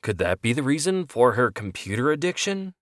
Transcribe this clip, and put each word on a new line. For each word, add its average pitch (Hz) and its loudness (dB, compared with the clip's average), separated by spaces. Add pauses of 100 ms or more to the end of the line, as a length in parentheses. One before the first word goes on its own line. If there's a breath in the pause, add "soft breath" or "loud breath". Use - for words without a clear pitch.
Could 101 -2
that 90 0
be 113 0
the 143 0
reason 160 0
for 120 4
her 117 4
computer 107 -4
addiction? 185 -2